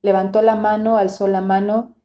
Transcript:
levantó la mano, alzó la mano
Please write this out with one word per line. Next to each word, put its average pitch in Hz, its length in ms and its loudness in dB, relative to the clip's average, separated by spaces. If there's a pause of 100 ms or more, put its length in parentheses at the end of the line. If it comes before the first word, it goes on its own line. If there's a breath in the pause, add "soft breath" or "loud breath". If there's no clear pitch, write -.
levantó 196 400 0
la 220 140 2
mano, 214 420 0
alzó 196 300 -2
la 190 120 0
mano 202 540 -2 (100)